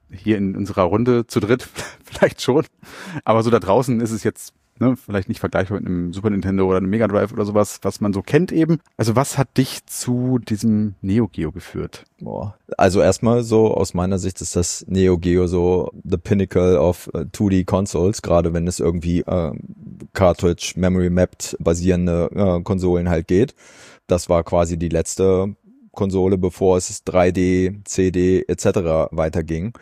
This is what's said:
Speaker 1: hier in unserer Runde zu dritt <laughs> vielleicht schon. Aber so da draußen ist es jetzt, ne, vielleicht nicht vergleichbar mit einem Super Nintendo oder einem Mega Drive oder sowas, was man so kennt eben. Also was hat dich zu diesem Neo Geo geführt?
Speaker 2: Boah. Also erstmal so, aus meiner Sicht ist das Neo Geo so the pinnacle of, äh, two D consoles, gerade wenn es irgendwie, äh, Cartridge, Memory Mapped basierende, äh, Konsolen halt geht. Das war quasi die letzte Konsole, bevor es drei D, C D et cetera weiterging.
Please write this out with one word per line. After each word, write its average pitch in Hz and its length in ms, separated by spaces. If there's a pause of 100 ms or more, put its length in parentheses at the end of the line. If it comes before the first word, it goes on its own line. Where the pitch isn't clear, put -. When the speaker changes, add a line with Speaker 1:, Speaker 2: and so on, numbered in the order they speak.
Speaker 1:
hier 107 300
in 98 180
unserer 98 260
Runde 117 440
zu - 140
dritt 113 280 (180)
<laughs> - 180
vielleicht - 360
schon. 139 240 (600)
Aber 113 180
so 117 80
da 113 80
draußen 113 420
ist 113 120
es 110 120
jetzt, - 300 (240)
ne, 123 180
vielleicht 101 320
nicht 107 120
vergleichbar 92 380
mit 82 80
einem 87 280
Super 101 160
Nintendo 95 360
oder 95 120
einem 95 100
Mega 110 180
Drive 101 280
oder 104 100
sowas, 104 380
was - 180
man 101 140
so 95 80
kennt 170 280
eben. 160 280 (180)
Also 113 180
was 131 220
hat - 220
dich - 260
zu 127 540
diesem 107 640
Neo 101 260
Geo 78 240
geführt? - 540 (120)
Speaker 2:
Boah. 55 380 (220)
Also 95 240
erstmal 113 400
so, 110 320
aus - 180
meiner 92 260
Sicht 92 220
ist - 160
das - 320
Neo 92 300
Geo 90 280
so 87 460 (100)
the - 140
pinnacle 92 600
of, 85 340
äh, - 140
two 101 240
D 92 140
consoles, 95 580
gerade 85 320
wenn 85 120
es 87 140
irgendwie, 85 400
äh, 87 320 (640)
Cartridge, 87 600
Memory 90 340
Mapped - 500
basierende, 87 760
äh, 90 280
Konsolen 87 480
halt 82 180
geht. 101 260 (520)
Das 87 220
war 85 140
quasi 87 360
die 85 100
letzte 95 640 (380)
Konsole, 95 460
bevor 92 400
es - 260
drei 90 260
D, 92 540
C 92 260
D 90 380
et 90 120
cetera 82 520
weiterging. 82 680